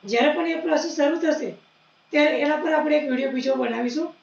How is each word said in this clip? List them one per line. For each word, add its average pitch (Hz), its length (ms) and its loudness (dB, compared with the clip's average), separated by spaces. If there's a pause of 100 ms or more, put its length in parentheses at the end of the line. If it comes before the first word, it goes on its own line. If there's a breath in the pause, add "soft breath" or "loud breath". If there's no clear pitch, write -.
જ્યારે 240 320 2
પણ 339 140 -2
એ 320 160 -4
પ્રોસેસ 320 300 0
શરૂ 302 260 2
થશે 302 280 0 (640)
ત્યારે 294 280 4
એના 302 220 0
પર 320 100 0
આપણે 302 240 2
એક 294 120 0
વીડિયો 262 260 -2
બીજો 262 200 0
બનાવીશું 247 540 -2 (140)